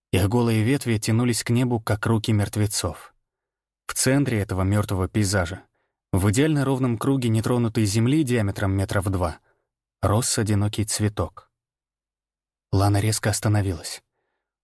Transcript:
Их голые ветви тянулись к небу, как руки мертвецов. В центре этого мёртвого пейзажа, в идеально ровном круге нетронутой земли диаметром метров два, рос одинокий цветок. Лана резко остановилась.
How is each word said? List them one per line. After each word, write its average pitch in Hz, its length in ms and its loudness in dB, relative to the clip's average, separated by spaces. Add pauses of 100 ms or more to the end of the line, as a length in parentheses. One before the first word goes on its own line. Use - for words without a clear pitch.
(140)
Их 95 160 2
голые 117 320 2
ветви 120 380 0
тянулись 117 440 0
к - 60 -4
небу, 120 300 2
как 107 260 -4
руки 113 260 0
мертвецов. 101 840 -2 (720)
В - 80 -10
центре 131 440 2
этого 95 220 -2
мёртвого 95 480 0
пейзажа, 95 540 -2 (480)
в 98 180 2
идеально 143 340 2
ровном 127 360 0
круге 131 300 0
нетронутой 113 560 0
земли 117 380 2
диаметром 104 500 0
метров 98 360 -2
два, 90 300 -2 (640)
рос 104 340 0
одинокий 104 480 0
цветок. - 680 -4 (1200)
Лана 101 280 2
резко 107 320 0
остановилась. 98 720 -2 (600)